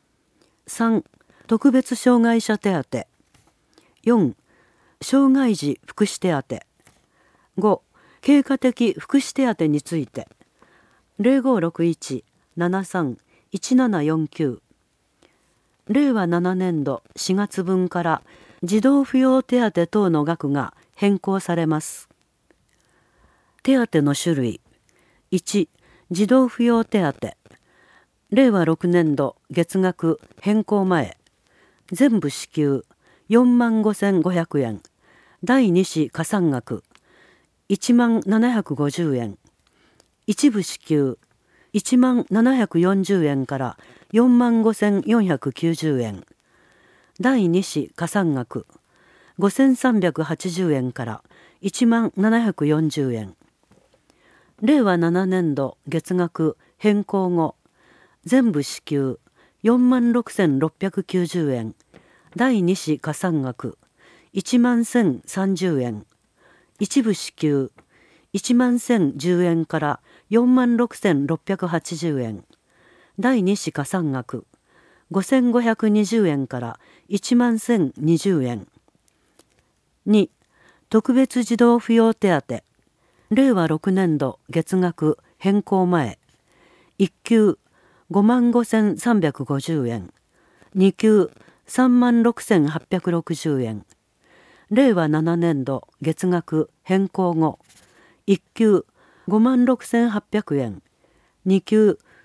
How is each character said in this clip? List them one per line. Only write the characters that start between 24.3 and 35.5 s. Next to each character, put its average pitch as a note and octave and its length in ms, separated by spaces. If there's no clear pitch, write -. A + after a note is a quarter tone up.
類。 B2 260
一、 F#3 380
児 F#3 160
童 B3+ 200
扶 A#3+ 160
養 A#3 220
手 G#3+ 160
当。 C#3+ 360
令 B3 200
和 F#3+ 140
六 D#3+ 220
年 E3+ 300
度 C3+ 200
月 F3 280
額 F3 400
変 G#3 220
更 G3+ 220
前。 F3 320
全 A3+ 300
部 D3 80
支 - 220
給、 C#3+ 340
四 A#3+ 300
万 A3+ 240
五 G#3 120
千 G3 260
五 E3+ 100
百 E3 300
円。 A2+ 200
第 A#3+ 280